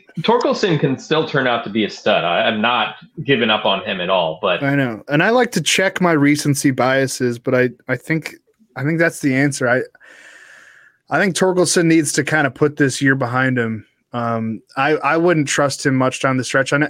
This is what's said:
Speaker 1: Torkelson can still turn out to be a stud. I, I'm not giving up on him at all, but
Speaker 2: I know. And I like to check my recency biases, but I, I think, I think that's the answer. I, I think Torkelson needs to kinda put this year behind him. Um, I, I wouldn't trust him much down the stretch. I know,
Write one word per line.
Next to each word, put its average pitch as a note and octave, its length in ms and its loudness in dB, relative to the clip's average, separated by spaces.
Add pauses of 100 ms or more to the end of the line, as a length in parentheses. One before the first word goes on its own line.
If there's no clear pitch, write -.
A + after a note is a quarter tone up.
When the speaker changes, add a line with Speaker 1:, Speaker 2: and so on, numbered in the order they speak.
(200)
Speaker 1:
Torkelson A3+ 580 0
can C3+ 200 -2
still D#3+ 280 -2
turn C3+ 200 -2
out A#2+ 180 -2
to G#2+ 60 -10
be G#2 140 0
a F#2 60 -4
stud. G2 340 0
I, F2 180 0
I'm A2 180 0
not A2+ 360 -2 (260)
giving A#2+ 260 0
up G#2+ 160 0
on G2 200 0
him G2 160 -6
at F2+ 100 -4
all, E2 320 0
but F2+ 200 0
Speaker 2:
I C#3 120 0
know. B2 340 -2
And D3 140 2
I G3+ 80 2
like B3 220 2
to E3+ 100 -2
check - 400 -2
my F3 100 4
recency C#3+ 580 2
biases, B2+ 680 0
but B2+ 160 -2
I, B2+ 160 2 (180)
I B2+ 80 -2
think, - 380 -6 (420)
I C3 80 -8
think D#3+ 140 -2
that's E3 220 0
the C3+ 140 0
answer. C3+ 340 0
I, B2 120 2 (1300)
I C#3+ 80 0
think F#3 160 0
Torkelson F3+ 520 2
needs D#3+ 260 4
to D3 120 0
kinda D3+ 260 0
put D3 260 0
this C#3 240 0
year C3+ 140 4
behind B2+ 440 0
him. A2+ 280 -4 (260)
Um, A2+ 500 -4 (140)
I, C#3+ 220 0
I C#3+ 180 0
wouldn't E3 320 2
trust - 360 -2
him C3+ 120 2
much B2+ 240 0
down C3+ 160 0
the B2+ 80 -4
stretch. C3+ 280 0
I C#3+ 40 0
know, D3 140 2